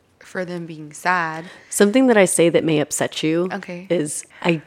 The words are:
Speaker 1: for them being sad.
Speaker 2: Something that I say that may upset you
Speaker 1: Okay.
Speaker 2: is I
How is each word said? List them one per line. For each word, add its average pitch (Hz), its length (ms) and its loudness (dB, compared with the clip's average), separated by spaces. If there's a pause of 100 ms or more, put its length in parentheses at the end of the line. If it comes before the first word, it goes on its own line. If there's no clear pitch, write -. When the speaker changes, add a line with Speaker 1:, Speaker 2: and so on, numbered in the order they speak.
(200)
Speaker 1:
for - 260 -10
them 175 200 -10
being 151 280 -16
sad. 165 520 -4 (240)
Speaker 2:
Something 233 380 4
that 240 100 6
I 196 80 8
say 170 240 4
that 165 140 2
may 151 160 2
upset - 420 -4
you 165 300 -2
Speaker 1:
Okay. 185 380 -12
Speaker 2:
is 160 360 -4 (160)
I 165 260 -2